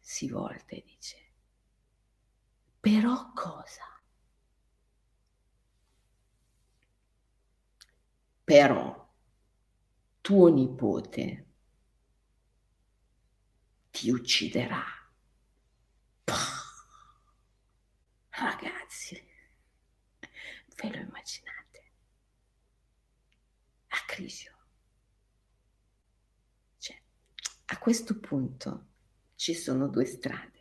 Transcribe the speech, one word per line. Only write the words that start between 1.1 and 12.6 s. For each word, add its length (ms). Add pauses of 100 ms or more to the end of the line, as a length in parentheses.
"Però 540
cosa?" 520 (4000)
"Però 640 (1120)
tuo 280
nipote 800 (2750)